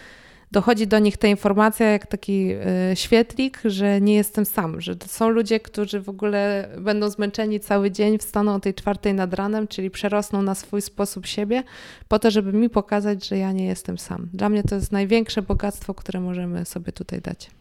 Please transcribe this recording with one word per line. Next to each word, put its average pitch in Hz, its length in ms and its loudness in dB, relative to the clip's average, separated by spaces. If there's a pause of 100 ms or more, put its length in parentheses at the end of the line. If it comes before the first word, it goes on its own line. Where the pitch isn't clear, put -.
(520)
dochodzi 214 360 4
do 214 120 6
nich 208 180 4
ta 220 100 4
informacja 214 640 4
jak 208 180 2
taki, 196 440 -2
y, 185 440 0
świetlik, 240 680 2
że 202 360 2
nie 208 140 6
jestem 208 300 2
sam, 165 360 -4
że 175 140 -6
to 175 120 -16
są 226 220 0
ludzie, 226 300 2
którzy 208 400 -6
w 190 100 -10
ogóle 202 680 -2
będą 208 320 0
zmęczeni 208 500 -2
cały 202 320 2
dzień, 208 260 2
wstaną 208 380 0
o 196 40 -2
tej 196 140 -2
czwartej 202 400 -2
nad 185 200 -2
ranem, 208 340 -4
czyli 190 240 -6
przerosną 208 500 -2
na 196 140 0
swój - 260 -6
sposób 202 440 -6
siebie, 220 380 -2 (440)
po 214 120 2
to, 220 120 6
żeby 196 220 2
mi 226 160 4
pokazać, 208 580 -2
że 196 100 -2
ja 190 140 0
nie 185 140 -2
jestem 180 320 -4
sam. 175 360 -8
Dla 202 160 0
mnie 208 140 2
to 202 120 0
jest 190 160 -2
największe 214 500 2
bogactwo, 202 520 -2
które - 260 -8
możemy 180 460 -4
sobie 170 260 -8
tutaj 180 300 -10
dać. - 400 -12